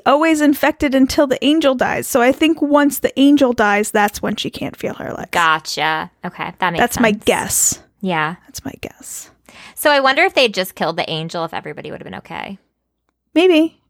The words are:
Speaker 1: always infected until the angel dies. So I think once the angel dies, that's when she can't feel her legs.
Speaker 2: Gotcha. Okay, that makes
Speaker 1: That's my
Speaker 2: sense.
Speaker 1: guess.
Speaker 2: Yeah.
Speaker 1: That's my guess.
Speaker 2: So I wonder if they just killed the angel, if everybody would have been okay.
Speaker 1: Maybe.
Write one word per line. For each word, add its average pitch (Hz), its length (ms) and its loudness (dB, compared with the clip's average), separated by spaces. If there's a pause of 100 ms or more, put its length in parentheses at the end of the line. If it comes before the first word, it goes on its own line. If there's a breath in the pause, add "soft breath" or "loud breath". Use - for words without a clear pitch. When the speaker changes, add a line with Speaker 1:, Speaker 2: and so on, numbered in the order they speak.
Speaker 1:
always 302 380 4
infected 285 520 2
until 269 320 2
the - 160 -2
angel 277 320 2
dies. 151 320 -2
So 254 140 0
I 254 120 4
think 320 280 0
once 285 380 2
the - 200 -2
angel 277 360 4
dies, 208 380 0
that's 208 280 0
when 214 160 -4
she - 140 -8
can't - 260 -10
feel - 180 -8
her - 200 -12
legs. - 160 -12
Speaker 2:
Gotcha. 160 800 -2 (140)
Okay, 175 340 -10
that 180 140 0
makes 170 100 -2
Speaker 1:
That's - 180 -2
my 220 120 2
Speaker 2:
sense. 214 120 -6
Speaker 1:
guess. - 580 -2 (200)
Speaker 2:
Yeah. 165 320 -2 (120)
Speaker 1:
That's - 180 -18
my - 180 -12
guess. - 480 -16 (440 loud breath)
Speaker 2:
So - 160 0
I 285 100 4
wonder 262 240 2
if 381 100 -2
they 262 140 2
just 190 260 -6
killed 165 240 -4
the - 100 -6
angel, 165 360 -6
if 160 100 -10
everybody 151 360 -12
would 170 100 -14
have - 40 -20
been 185 120 -16
okay. - 420 -14 (760)
Speaker 1:
Maybe. 330 560 2